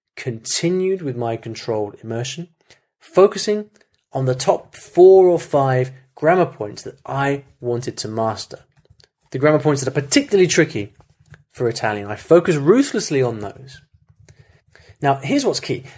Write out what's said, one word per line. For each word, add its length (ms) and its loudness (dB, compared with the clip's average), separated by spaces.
continued 840 -4
with 140 -6
my 220 -4
controlled 680 -6
immersion, 460 -8
focusing 680 0
on 140 -4
the 100 0
top 380 -2
four 540 6
or 120 2
five 520 0
grammar 300 2
points 380 -10
that 220 -16
I 380 -4
wanted 380 -6
to 100 -8
master. 560 -6
The 40 -6
grammar 200 2
points 240 -2
that 60 -2
are 120 -4
particularly 460 2
tricky 460 -2
for 160 -4
Italian. 420 -4
I 60 -8
focused 420 2
ruthlessly 640 0
on 200 -2
those. 400 -16
Now, 140 2
here's 300 -2
what's 140 0
key. 240 -6